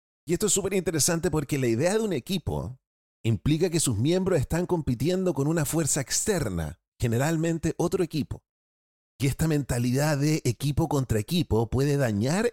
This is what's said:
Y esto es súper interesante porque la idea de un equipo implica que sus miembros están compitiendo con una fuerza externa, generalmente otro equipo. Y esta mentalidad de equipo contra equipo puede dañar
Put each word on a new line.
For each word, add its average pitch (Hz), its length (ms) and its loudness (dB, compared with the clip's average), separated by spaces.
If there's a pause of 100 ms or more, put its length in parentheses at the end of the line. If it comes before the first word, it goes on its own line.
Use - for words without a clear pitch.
(260)
Y 156 60 -2
esto 175 140 0
es 190 60 2
súper 196 220 0
interesante 170 560 0
porque 147 280 -2
la 127 100 2
idea 135 240 2
de 220 80 0
un 214 120 -2
equipo 123 680 -4 (440)
implica 151 460 2
que 165 80 0
sus 123 180 0
miembros 175 440 2
están 160 260 -2
compitiendo 175 640 0
con 139 140 0
una 160 180 2
fuerza 156 360 0
externa, 98 800 -2 (200)
generalmente 156 800 0
otro 175 240 0
equipo. - 400 -4 (800)
Y 135 80 2
esta 160 180 -2
mentalidad 139 720 0
de 151 240 0
equipo 143 460 0
contra 127 320 0
equipo 110 500 0
puede 143 260 2
dañar 135 560 0